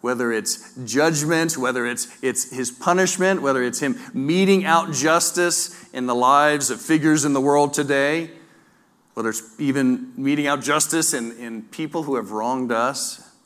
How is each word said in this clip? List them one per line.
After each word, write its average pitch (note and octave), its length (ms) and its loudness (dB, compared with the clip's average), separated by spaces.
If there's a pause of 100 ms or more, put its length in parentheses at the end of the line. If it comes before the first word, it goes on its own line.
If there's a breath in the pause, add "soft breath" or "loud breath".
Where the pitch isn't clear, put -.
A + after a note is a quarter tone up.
whether A#2+ 320 -2
it's - 420 -4 (120)
judgment, D#3 720 0
whether B2 260 -2
it's, A#2+ 240 -4 (140 loud breath)
it's B2+ 280 -2
his B2 200 -6
punishment, F#3 720 0
whether C3+ 200 2
it's B2 180 -4
him C3+ 180 -2 (160 loud breath)
meting F#3 500 2
out E3 300 0
justice E3+ 840 0 (160 loud breath)
in B2+ 140 -6
the B2 80 0
lives C#3 560 4
of A#2 100 -6
figures D3+ 460 2
in C#3+ 80 2
the C#3 80 2
world C#3+ 320 4
today, D3 560 0 (840 soft breath)
whether A2+ 160 -4
it's A2 140 -6 (160)
even C3 580 0
meting C#3+ 300 0
out C#3+ 160 0
justice D3+ 500 0
in, A#2 240 -4
in A2+ 260 -12
people D#3+ 420 -8
who C3+ 120 -2
have G#2 140 -4
wronged A#2+ 420 -2
us. B2 580 -4 (160)